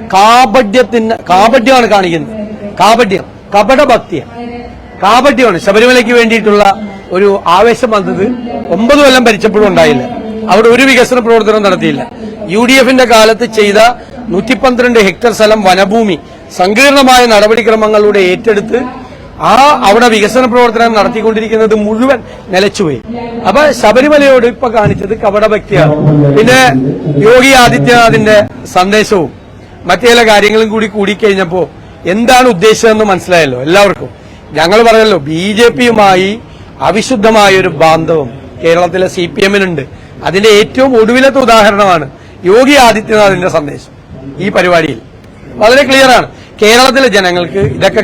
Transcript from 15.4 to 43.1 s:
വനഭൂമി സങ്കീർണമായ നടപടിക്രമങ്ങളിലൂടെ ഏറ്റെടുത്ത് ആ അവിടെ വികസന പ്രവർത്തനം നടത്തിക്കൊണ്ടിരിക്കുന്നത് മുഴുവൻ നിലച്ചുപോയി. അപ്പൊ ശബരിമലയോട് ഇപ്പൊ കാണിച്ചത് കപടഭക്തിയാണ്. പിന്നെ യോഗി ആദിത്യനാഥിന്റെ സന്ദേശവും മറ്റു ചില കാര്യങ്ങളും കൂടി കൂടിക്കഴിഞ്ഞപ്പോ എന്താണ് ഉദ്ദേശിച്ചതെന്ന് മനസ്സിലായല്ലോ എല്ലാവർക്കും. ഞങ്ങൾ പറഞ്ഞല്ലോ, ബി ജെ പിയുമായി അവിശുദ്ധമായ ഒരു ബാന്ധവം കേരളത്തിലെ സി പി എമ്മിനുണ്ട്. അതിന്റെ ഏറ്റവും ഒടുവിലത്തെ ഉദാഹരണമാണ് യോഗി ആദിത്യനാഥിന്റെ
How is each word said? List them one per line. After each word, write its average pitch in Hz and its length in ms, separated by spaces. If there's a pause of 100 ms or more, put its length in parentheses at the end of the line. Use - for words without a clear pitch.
വനഭൂമി 190 480 (420)
സങ്കീർണമായ 254 640 (120)
നടപടിക്രമങ്ങളിലൂടെ 214 960
ഏറ്റെടുത്ത് 220 500 (680)
ആ 202 40 (360)
അവിടെ 233 240
വികസന 220 380
പ്രവർത്തനം 233 460
നടത്തിക്കൊണ്ടിരിക്കുന്നത് 220 800 (100)
മുഴുവൻ 233 340 (340)
നിലച്ചുപോയി. 180 460 (480)
അപ്പൊ 208 140 (200)
ശബരിമലയോട് 262 720
ഇപ്പൊ 254 140 (100)
കാണിച്ചത് 202 360 (100)
കപടഭക്തിയാണ്. 196 720 (420)
പിന്നെ 254 240 (640)
യോഗി 254 240 (120)
ആദിത്യനാഥിന്റെ 233 760 (380)
സന്ദേശവും 196 560 (580)
മറ്റു 190 220
ചില 240 100 (100)
കാര്യങ്ങളും 214 420
കൂടി 220 220
കൂടിക്കഴിഞ്ഞപ്പോ 196 680 (520)
എന്താണ് 247 420
ഉദ്ദേശിച്ചതെന്ന് 214 560
മനസ്സിലായല്ലോ 160 560
എല്ലാവർക്കും. 180 420 (500)
ഞങ്ങൾ 180 280
പറഞ്ഞല്ലോ, 220 320 (100)
ബി 165 160 (140)
ജെ 240 180
പിയുമായി 202 540 (560)
അവിശുദ്ധമായ 214 640 (100)
ഒരു 185 80 (120)
ബാന്ധവം 160 480 (340)
കേരളത്തിലെ 175 520
സി 185 80 (100)
പി 143 140
എമ്മിനുണ്ട്. 185 360 (440)
അതിന്റെ 196 220 (100)
ഏറ്റവും 254 400
ഒടുവിലത്തെ 254 460
ഉദാഹരണമാണ് 202 600 (460)
യോഗി 262 240 (100)
ആദിത്യനാഥിന്റെ 208 680